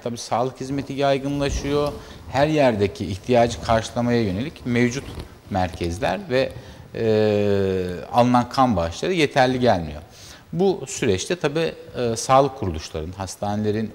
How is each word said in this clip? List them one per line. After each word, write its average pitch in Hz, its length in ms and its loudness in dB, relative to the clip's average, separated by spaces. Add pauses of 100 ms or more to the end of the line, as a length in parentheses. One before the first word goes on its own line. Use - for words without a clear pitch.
tabii 117 140 -6
sağlık 127 420 -2
hizmeti 135 320 -6
yaygınlaşıyor. 139 1000 0 (400)
Her 139 140 4
yerdeki 117 600 2
ihtiyacı 117 560 2
karşılamaya 120 600 0
yönelik 107 440 -4
mevcut 120 380 0 (460)
merkezler 92 680 -2 (100)
ve, 131 220 0 (420)
e, 113 100 -4 (1080)
alınan 123 360 4
kan 127 280 2
bağışları 85 360 -2
yeterli 131 480 2
gelmiyor. 85 420 0 (500)
Bu 175 340 0
süreçte 117 500 0
tabii, 156 380 -2 (220)
e, 117 200 -2
sağlık 135 420 4
kuruluşlarının, 80 540 -6
hastanelerin, 104 840 -4